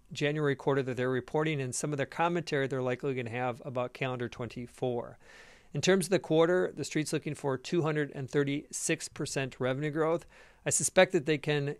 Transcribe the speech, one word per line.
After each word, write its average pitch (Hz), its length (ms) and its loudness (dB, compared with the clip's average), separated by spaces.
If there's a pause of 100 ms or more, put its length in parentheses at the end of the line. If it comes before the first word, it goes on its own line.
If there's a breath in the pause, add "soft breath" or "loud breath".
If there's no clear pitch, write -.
(120)
January 147 440 0
quarter 139 260 2
that 123 140 -2
they're 123 120 0
reporting 151 520 0
and 127 120 -4
some 147 200 -4
of 147 60 -4
the 139 60 0
commentary 160 640 0
they're 131 160 -2
likely 127 320 -2
gonna 123 160 -4
have 123 340 -4
about 127 300 -4
calendar 123 340 -4
twenty-four. 120 880 -6 (560 loud breath)
In 147 80 -4
terms 185 260 4
of 185 40 -4
the 185 80 4
quarter, 165 560 4
the 143 100 -6
street's 151 280 -2
looking 151 240 -4
for 135 200 -2
two 170 260 0
hundred 151 300 0
and 135 160 -8
thirty-six 147 760 -2
percent 139 540 -4
revenue 131 300 0
growth. 156 360 2 (400 loud breath)
I 151 40 0
suspect 185 420 4
that 151 140 2
they 151 120 2
can 147 420 -2